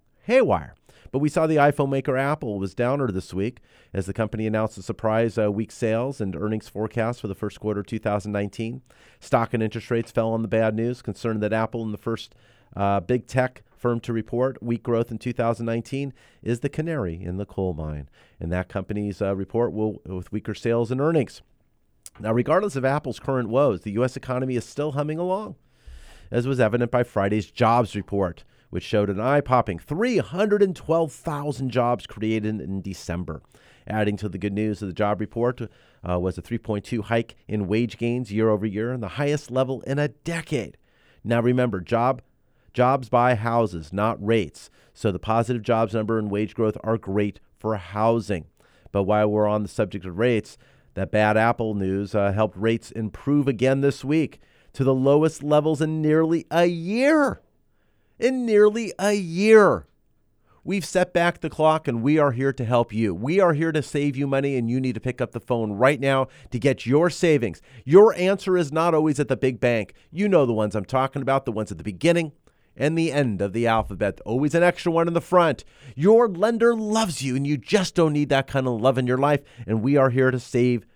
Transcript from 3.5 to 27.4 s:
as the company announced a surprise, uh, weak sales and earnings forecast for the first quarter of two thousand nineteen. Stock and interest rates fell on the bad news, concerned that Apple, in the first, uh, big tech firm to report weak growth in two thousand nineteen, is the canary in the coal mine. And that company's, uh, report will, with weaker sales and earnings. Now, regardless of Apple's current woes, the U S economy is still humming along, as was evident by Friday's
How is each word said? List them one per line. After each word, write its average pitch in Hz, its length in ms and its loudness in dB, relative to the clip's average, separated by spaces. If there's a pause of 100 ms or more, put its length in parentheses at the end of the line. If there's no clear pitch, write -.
as 95 140 -4
the 98 80 -6
company 110 320 -4
announced 110 320 -2
a 95 40 -16
surprise, 110 540 -2
uh, 107 160 0
weak 104 180 -4
sales 117 520 -4
and 95 120 -6
earnings 104 340 -4
forecast 110 520 -4
for 107 80 -8
the 98 60 -6
first - 260 -8
quarter 104 200 -4
of 98 60 -10
two 113 120 -8
thousand 104 340 -4
nineteen. 110 500 -6 (380)
Stock 117 340 -2
and 113 80 0
interest 110 280 -6
rates 117 200 -2
fell 113 220 -2
on 113 100 -2
the 110 60 -6
bad 110 260 0
news, 117 280 -4
concerned 110 400 -4
that 107 100 -2
Apple, 113 300 -2
in 107 100 -6
the 104 60 -10
first, - 360 -8 (400)
uh, 101 260 0
big 123 260 -2
tech 127 360 -4 (140)
firm 120 240 -2
to 120 120 -8
report 120 500 -4
weak 117 200 -4
growth 117 280 -2
in 113 80 -10
two 123 140 -6
thousand 117 340 -2
nineteen, 127 480 -6 (280)
is 120 180 -4
the - 80 -4
canary 120 540 -6
in 90 140 -8
the 98 100 -8
coal 92 280 -4
mine. 76 340 -8 (320)
And 85 100 -6
that 90 180 -4
company's, 101 540 -6
uh, 98 140 -2
report 98 360 -2
will, 107 340 -4
with 92 260 -10
weaker 107 220 -6
sales 117 360 -2
and 127 100 -4
earnings. 151 420 -2 (800)
Now, 110 120 -2
regardless 143 440 0
of 127 80 -4
Apple's 139 340 -2
current 127 300 -2
woes, 117 340 2
the 104 100 -8
U 113 120 0
S 127 120 -4
economy 131 400 -4
is 110 80 -4
still 147 280 -6
humming 147 260 -4
along, 185 380 -4 (720)
as 120 160 0
was 131 140 0
evident 120 300 2
by 123 120 2
Friday's 104 480 0